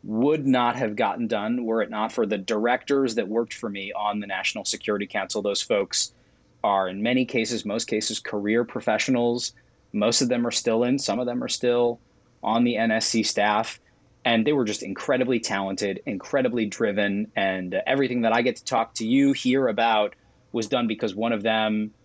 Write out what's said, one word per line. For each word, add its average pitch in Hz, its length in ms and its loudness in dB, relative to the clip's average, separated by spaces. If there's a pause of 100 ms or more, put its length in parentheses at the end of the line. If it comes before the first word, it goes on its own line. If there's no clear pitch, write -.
would 135 420 0
not 123 300 2
have 110 200 -4
gotten 110 320 0
done 113 380 -2
were 113 160 0
it 104 80 -2
not 110 220 -4
for 110 160 0
the 101 100 -2
directors 117 760 0
that 107 120 0
worked 113 280 -2
for 113 140 -8
me 98 240 -8
on 104 260 -2
the 101 80 -8
National 95 360 -4
Security 101 440 -2
Council. 101 340 -4
Those 101 220 -2
folks - 500 0 (500)
are, 98 240 2
in 95 140 -4
many 123 240 2
cases, 113 400 -2
most 101 200 -2
cases, 110 340 -2
career 107 440 0
professionals. 120 920 0 (400)
Most 110 280 2
of 123 80 2
them 120 160 0
are 113 60 -2
still 117 320 2
in, 131 160 2
some 113 200 -2
of 123 60 -2
them 123 180 -4
are 120 40 -6
still 120 520 2 (440)
on 117 200 2
the 120 140 4
N 113 140 2
S 110 160 2
C 110 160 2
staff. 104 560 2 (440)
And 113 220 4
they 151 80 2
were 131 120 2
just 104 180 -4
incredibly 123 560 0
talented, 98 640 -2
incredibly 117 640 -2
driven. 101 680 -2
And, 95 380 -2
uh, 92 140 0
everything 127 340 0
that 113 120 2
I 120 100 2
get 123 140 0
to - 60 -20
talk 113 320 -2
to 110 120 -4
you 139 260 4
here 127 340 2
about 110 480 2 (360)
was 113 160 -2
done 120 180 0
because 107 300 -2
one 117 180 0
of 104 80 -2
them 107 500 0 (140)